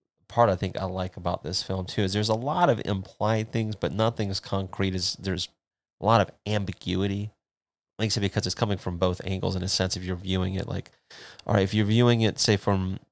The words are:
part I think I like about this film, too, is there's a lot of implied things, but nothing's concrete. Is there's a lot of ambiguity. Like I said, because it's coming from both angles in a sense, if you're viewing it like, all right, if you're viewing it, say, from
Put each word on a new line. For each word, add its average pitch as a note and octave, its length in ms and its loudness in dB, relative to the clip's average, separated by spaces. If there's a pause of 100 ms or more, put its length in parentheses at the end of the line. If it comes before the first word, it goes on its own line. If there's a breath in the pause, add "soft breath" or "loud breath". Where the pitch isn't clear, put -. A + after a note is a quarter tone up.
(280)
part A#2 200 4
I - 80 2
think F#2 220 -4
I G2 60 -2
like F#2 320 -6
about F2 280 -4
this F2 180 -4
film, F#2+ 240 -4
too, - 160 -2
is F#2 100 2
there's G#2+ 180 0
a A2 40 4
lot D3 360 2
of A#2 140 2
implied G#2+ 680 -2
things, A2 240 -2
but C#2+ 160 -2
nothing's G#2+ 480 0
concrete. F#2+ 540 -2
Is F2+ 260 -4
there's F2+ 280 -4 (520)
a G2 60 -2
lot A2 140 6
of F#2+ 100 2 (160)
ambiguity. G2+ 840 -2 (680)
Like A2 80 0
I - 20 -2
said, G#2 140 0
because G2+ 240 0
it's F2+ 80 -4
coming G#2 240 0
from F2 200 -6
both F2+ 260 0
angles F#2 320 -2
in F2+ 60 -2
a F#2+ 60 -2
sense, F#2 280 0
if F#2 80 -8
you're F#2 120 -4
viewing F#2 380 -2
it F#2 140 -4
like, F#2 220 -8 (560 loud breath)
all - 80 2
right, F#2+ 80 6
if G2 100 0
you're G#2+ 140 2
viewing A#2 360 6
it, G#2 160 2
say, G#2 180 4
from F#2+ 420 0 (140)